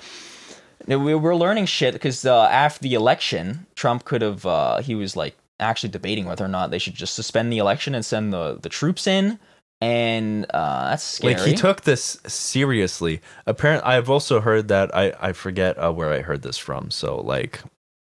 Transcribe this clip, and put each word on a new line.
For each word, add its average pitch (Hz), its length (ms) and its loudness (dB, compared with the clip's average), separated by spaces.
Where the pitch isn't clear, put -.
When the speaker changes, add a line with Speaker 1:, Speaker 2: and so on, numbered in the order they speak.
Speaker 1:
we 135 100 2
were 156 380 2
learning 185 320 2
shit 127 340 0
'cause, 131 240 -2
uh, 120 200 8
after 143 360 4
the 131 140 -2
election, 113 800 0
Trump 120 280 0
could 120 200 -2
have, 104 220 -4
uh, 73 360 2
he 123 140 -4
was, 98 200 -6
like, 78 200 -4
actually 113 300 -2
debating 98 360 -4
whether 90 180 -6
or 95 60 -2
not 92 220 -2
they 87 80 -4
should 92 160 -6
just - 180 -8
suspend 113 400 -2
the 110 60 0
election 107 340 0
and 117 120 -4
send 107 280 -2
the, 80 280 -4
the 82 80 -10
troops - 360 -2
in. 196 320 2
And, 113 760 0
uh, 69 360 0
that's - 140 -4
scary. - 320 0
Speaker 2:
Like, 92 120 -2
he 147 80 4
took 190 260 2
this - 460 0
seriously. 98 920 0
Apparent-, 147 380 2
I've 127 240 2
also 139 320 4
heard 110 280 2
that, 98 260 2
I, 95 240 2
I 95 140 -2
forget, 92 500 -2
uh, 85 80 2
where 80 220 -2
I 67 80 0
heard 71 220 -4
this 64 140 -8
from, 67 340 -8
so, 69 300 -4
like, 62 400 -4